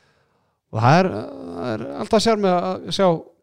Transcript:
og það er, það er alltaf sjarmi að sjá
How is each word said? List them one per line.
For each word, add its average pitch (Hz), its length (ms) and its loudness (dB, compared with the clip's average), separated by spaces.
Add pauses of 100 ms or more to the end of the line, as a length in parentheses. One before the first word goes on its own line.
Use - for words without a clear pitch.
(720)
og 110 100 -2
það 135 160 6
er, 185 80 2 (400)
það - 240 -8
er 214 140 -6 (180)
alltaf 214 220 2
sjarmi 208 260 2
að 185 400 -2
sjá 190 140 0 (380)